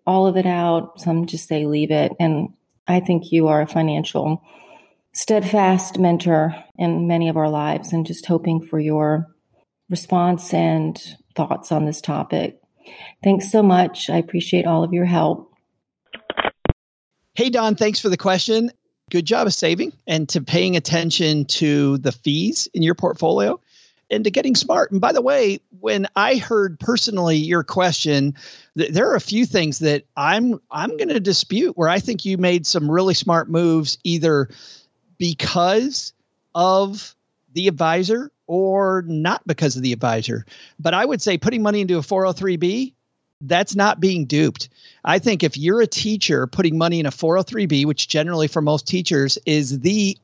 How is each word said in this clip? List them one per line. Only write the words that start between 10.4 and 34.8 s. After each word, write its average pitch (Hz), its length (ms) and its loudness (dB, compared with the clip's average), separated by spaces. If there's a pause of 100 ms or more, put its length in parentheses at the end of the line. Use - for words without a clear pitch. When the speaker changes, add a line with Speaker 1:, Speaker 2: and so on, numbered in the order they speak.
Speaker 1:
and 160 480 0 (340)
thoughts - 360 -4
on 151 140 0
this 151 160 -6
topic. 156 600 -4 (640)
Thanks 196 280 2
so 220 120 6
much. 180 460 4
I 170 80 2
appreciate 170 500 0
all 165 160 2
of 175 100 -4
your 175 120 0
help. 165 460 0 (1800)
Speaker 2:
Hey, 254 160 2
Don, 226 260 2
thanks 208 240 0
for 214 100 -2
the 180 80 0
question. 220 540 0 (380)
Good 175 160 0
job 226 220 0
of 190 80 0
saving 185 380 -2 (120)
and 160 240 -2
to 160 120 -2
paying 180 340 0
attention 160 680 0
to 143 520 2
the 131 140 -2
fees 165 640 -2
in 170 80 0
your 165 100 2
portfolio 170 640 0 (520)
and 214 140 0
to 208 60 0
getting 262 240 0
smart. - 360 0
And 196 100 0
by 240 120 2
the 523 80 2
way, 240 380 0 (200)
when 202 260 0 (100)
I 226 200 2
heard 196 440 -2
personally 190 580 0
your 165 260 0
question, 147 720 0 (420)
th-, 160 140 -2
there 202 180 2
are 320 60 0
a 202 60 0
few 226 260 0
things 156 320 -2
that 147 240 0 (120)
I'm, 202 540 0
I'm 453 280 -6
gonna 339 220 -2
dispute 196 560 -2
where 165 140 2
I 185 100 2
think 214 260 -6
you 190 120 -2
made 175 300 0
some 151 220 -2
really 180 260 2
smart 165 340 0
moves, 165 540 0
either 160 460 0 (680)